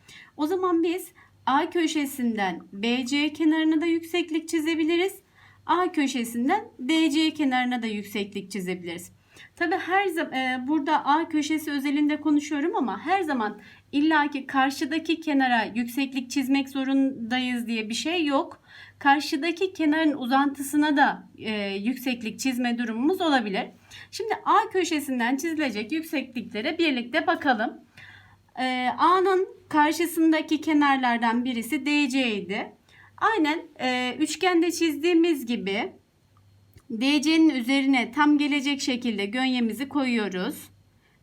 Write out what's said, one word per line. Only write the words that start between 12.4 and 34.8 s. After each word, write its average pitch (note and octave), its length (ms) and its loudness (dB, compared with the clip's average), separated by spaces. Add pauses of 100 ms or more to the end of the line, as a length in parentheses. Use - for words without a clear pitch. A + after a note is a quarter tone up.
ama G#3+ 300 -2
her F#4+ 160 2
zaman A#3+ 400 -4 (300)
illaki D4 560 2
karşıdaki D4 720 0
kenara C4 440 2 (120)
yükseklik C4 560 -4
çizmek C4+ 380 0
zorundayız B3+ 1000 -2
diye A3 220 -4
bir A#3 40 -6
şey D#4+ 320 -2
yok. C#4+ 360 -2 (380)
Karşıdaki D#4 760 2
kenarın D#4 400 2
uzantısına C#4 840 0
da, A3 400 2
e, G3+ 380 -4
yükseklik A#3+ 640 -4
çizme A#3+ 380 -2
durumumuz B3 440 -2
olabilir. A#3 460 0 (440)
Şimdi A4 220 -4 (120)
A G#4 240 4
köşesinden C#4 680 -2
çizilecek C#4 540 -4
yüksekliklere C4+ 840 -6
birlikte D#4 500 -2
bakalım. C#4+ 520 0 (800)
E, B3+ 380 -2
A'nın F#4 500 4 (220)
karşısındaki D#4 920 2
kenarlardan B3 840 2
birisi B3+ 400 -4
D D4 240 2
C B3 260 0
idi. G3 360 -6 (460)
Aynen, E4+ 420 2 (200)
e, B3 400 -2
üçgende E4+ 520 2
çizdiğimiz E4 760 2